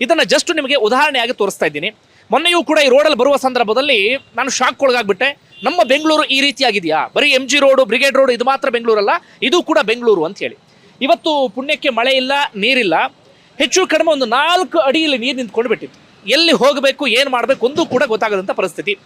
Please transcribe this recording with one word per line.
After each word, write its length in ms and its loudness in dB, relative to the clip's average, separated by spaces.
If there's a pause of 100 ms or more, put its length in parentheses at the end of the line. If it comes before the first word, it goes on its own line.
ಇದನ್ನ 180 2
just 360 0
ನಿಮಗೆ 200 -2
ಉದಾಹರಣೆಯಾಗಿ 580 0
ತೋರಿಸ್ತಾ 320 -2
ಇದ್ದೀನಿ. 260 -4 (400)
ಮೊನ್ನೆಯೂ 320 2
ಕೂಡ 220 0
ಈ 20 2
ರೋಡಲ್ಲಿ 300 4
ಬರುವ 180 2
ಸಂದರ್ಭದಲ್ಲಿ 800 0
ನಾನು 340 -6
ಶಾಕ್ 340 -2
ಒಳಗಾಗ್ಬಿಟ್ಟೆ. 560 0 (240)
ನಮ್ಮ 200 0
ಬೆಂಗಳೂರು 400 2
ಈ 180 0
ರೀತಿಯಾಗಿದೆಯಾ? 760 0
ಬರೀ 140 2
ಎಂ 180 0
ಜಿ 120 0
ರೋಡು, 260 4
ಬ್ರಿಗೇಡ್ 300 0
ರೋಡು 160 4
ಇದು 120 -2
ಮಾತ್ರ 260 -2
ಬೆಂಗಳೂರಲ್ಲ, 400 0 (340)
ಇದು 200 0
ಕೂಡ 200 0
ಬೆಂಗಳೂರು 400 0
ಅಂತ 160 -8
ಹೇಳಿ. 180 -8 (440)
ಇವತ್ತು 540 0
ಪುಣ್ಯಕ್ಕೆ 340 -4
ಮಳೆ 220 0
ಇಲ್ಲ, 200 0 (240)
ನೀರಿಲ್ಲ, 400 0 (600)
ಹೆಚ್ಚು 300 0
ಕಡಿಮೆ 240 0
ಒಂದು 140 -2
ನಾಲ್ಕು 540 0
ಅಡಿ 240 2
ಇಲ್ಲಿ 140 0
ನೀರು 200 -4
ನಿಂತ್ಕೊಂಡು 320 -4
ಬಿಟ್ಟಿತ್ತು. 600 -10
ಎಲ್ಲಿ 220 2
ಹೋಗಬೇಕು, 560 0
ಏನ್ 220 0
ಮಾಡ್ಬೇಕು 360 -2
ಒಂದೂ 200 -2
ಕೂಡ 180 0
ಗೊತ್ತಾಗದಂಥ 480 -2
ಪರಿಸ್ಥಿತಿ. 540 -4